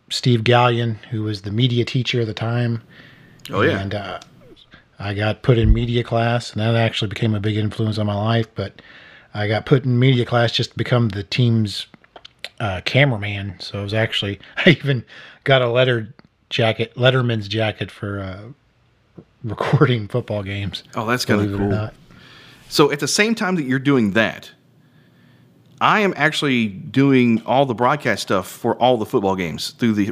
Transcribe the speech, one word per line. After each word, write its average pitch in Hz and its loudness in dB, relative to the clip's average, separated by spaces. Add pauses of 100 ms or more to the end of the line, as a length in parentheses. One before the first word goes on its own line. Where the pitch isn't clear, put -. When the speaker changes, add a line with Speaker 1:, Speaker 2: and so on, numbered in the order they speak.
Speaker 1:
Steve 120 0
Gallion, 120 2 (140)
who 107 -4
was 107 -6
the 101 -8
media 120 0
teacher 123 -2
at 113 -4
the 107 -4
time. 117 -4 (680)
Speaker 2:
Oh, 95 -2
yeah. 127 0
Speaker 1:
And, 101 -6
uh, 95 -8 (800)
I 101 -6
got 107 -4
put 120 4
in 107 6
media 120 0
class, 117 -2
and 107 -6
that 117 2
actually 113 0
became 107 -2
a 101 -2
big 107 -2
influence 107 -2
on 107 -2
my 104 -2
life. 113 0
But - -10 (540)
I 104 -4
got 104 -2
put 131 2
in 123 2
media 123 4
class 120 0
just - -4
to - -10
become 117 2
the 98 -6
team's, 113 0 (720)
uh, 95 -4
cameraman. 101 -2
So - -10
I - -6
was 101 -8
actually, 107 -2
<laughs> - -20
I 190 8
even 135 0 (400)
got 135 4
a 123 2
letter 120 0 (340)
jacket, 113 -2
Letterman's 120 2
jacket 107 -4
for, 101 -8
uh, 95 -12 (1040)
recording 113 0
football 104 -6
games. 101 -8 (120)
Speaker 2:
Oh, 113 -6
that's 123 -2
kinda 104 2
Speaker 1:
Believe 101 -2
it - -2
or 101 0
Speaker 2:
cool. 104 0
Speaker 1:
not. 107 -6 (760)
Speaker 2:
So 147 4
at 147 -2
the 147 -2
same 220 0
time 185 -2
that 156 0
you're 131 -2
doing 127 2
that, 101 0 (1300)
I 170 4
am 190 0
actually 139 0
doing 120 2
all 131 2
the 123 -2
broadcast 123 0
stuff 95 -2
for - -2
all 127 4
the 107 -2
football 98 0
games 85 -6
through 117 0
the 104 0